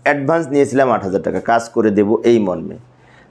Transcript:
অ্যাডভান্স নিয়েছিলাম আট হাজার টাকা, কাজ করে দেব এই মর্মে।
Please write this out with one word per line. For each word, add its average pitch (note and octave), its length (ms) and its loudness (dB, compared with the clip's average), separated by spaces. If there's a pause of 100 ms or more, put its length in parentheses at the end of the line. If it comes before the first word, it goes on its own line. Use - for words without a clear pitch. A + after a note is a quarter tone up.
অ্যাডভান্স D3 440 0
নিয়েছিলাম C3 440 2
আট G2+ 120 0
হাজার F#2+ 180 -2
টাকা, - 180 -4
কাজ A#2 300 -2
করে A2 220 0
দেব G#2 320 2
এই A#2 160 4
মর্মে। E2 360 -4 (560)